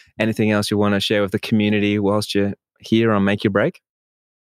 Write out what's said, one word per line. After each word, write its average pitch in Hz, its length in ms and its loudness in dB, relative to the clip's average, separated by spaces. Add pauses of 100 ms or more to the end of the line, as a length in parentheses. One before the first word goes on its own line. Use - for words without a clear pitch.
(200)
anything 110 320 0
else 104 180 0
you 104 80 0
wanna 104 220 2
share 104 220 -2
with 98 100 -2
the 107 80 -2
community 104 580 0
whilst 101 380 -2
you're 101 200 0 (260)
here 113 320 2
on 101 100 2
Make 101 220 0
Your 104 60 2
Break? 107 300 -2 (680)